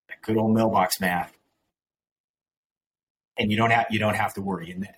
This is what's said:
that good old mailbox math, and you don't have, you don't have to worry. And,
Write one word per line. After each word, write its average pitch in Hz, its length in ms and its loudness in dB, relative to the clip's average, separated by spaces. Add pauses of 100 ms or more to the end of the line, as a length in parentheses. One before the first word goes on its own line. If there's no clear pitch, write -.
that - 140 -18
good 110 160 0
old 110 160 2
mailbox 98 460 2
math, 90 360 -4 (2000)
and 104 140 0
you 107 60 0
don't 113 160 4
have, 117 180 4
you 107 80 0
don't 107 160 2
have 104 200 -2
to 101 60 -10
worry. 90 300 -6
And, 92 280 -10